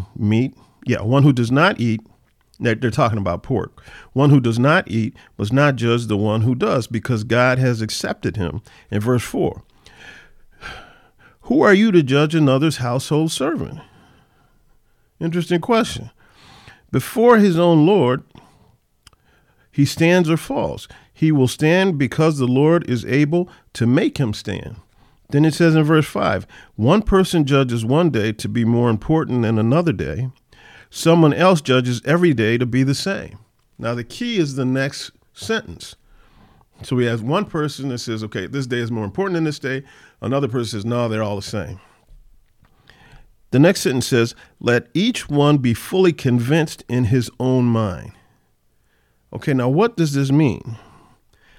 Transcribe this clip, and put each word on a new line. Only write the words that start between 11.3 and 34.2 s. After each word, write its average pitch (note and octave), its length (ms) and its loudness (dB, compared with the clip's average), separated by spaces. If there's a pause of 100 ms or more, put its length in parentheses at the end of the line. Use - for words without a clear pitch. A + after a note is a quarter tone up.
"Who - 200 0
are G3+ 120 6
you A3 180 4
to E3+ 100 6
judge D3 320 0
another's C#3+ 440 2
household C3 540 -2
servant?" C4 480 -6 (1400)
Interesting E3+ 400 -2
question. D#3+ 500 -2 (800)
Before A3+ 480 2
his F#3+ 200 4
own E3+ 280 6
Lord, C#3 360 2 (1500)
he C#3+ 140 2
stands E3+ 440 2
or E3 80 2
falls. - 520 -6 (260)
He D#3 180 2
will C3 160 2
stand F3 500 2
because D3+ 400 0
the B2+ 80 0
Lord D3+ 440 2
is A#2+ 140 -2
able D3+ 440 0 (260)
to A#2 120 -2
make D#3 320 2
him A#2 160 -2
stand. - 420 -10 (540)
Then C#3+ 160 4
it D3+ 80 2
says E3 200 4
in D#3 100 4
verse D3+ 220 2
five, D3+ 400 -4 (300)
"One C#3+ 240 2
person F3+ 460 2
judges B2+ 380 0
one D3+ 260 2
day A2 220 -2
to G#2+ 160 -10
be A2+ 160 -2
more A#2 260 2
important B2 520 -2
than A2 160 0
another C#3 340 0
day. F2+ 380 -6 (600)
Someone E3 420 4
else F3 300 2
judges B2 420 0
every E3+ 300 2
day A2+ 240 0
to B2+ 80 0
be B2+ 160 0
the C3+ 120 0
same." F#3 440 -8 (400)
Now, A#2 160 -6
the A#2+ 100 -8
key A#3+ 320 -8